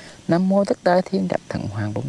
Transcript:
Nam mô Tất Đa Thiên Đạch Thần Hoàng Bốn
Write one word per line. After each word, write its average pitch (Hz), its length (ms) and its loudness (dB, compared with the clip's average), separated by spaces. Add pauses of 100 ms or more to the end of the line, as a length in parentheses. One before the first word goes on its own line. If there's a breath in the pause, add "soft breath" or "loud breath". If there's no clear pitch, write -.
(280 loud breath)
Nam 180 200 2
mô 196 160 4
Tất - 200 0
Đa 180 160 4
Thiên 190 280 -2
Đạch - 200 -2
Thần - 200 -6
Hoàng 104 260 -6
Bốn 117 140 -4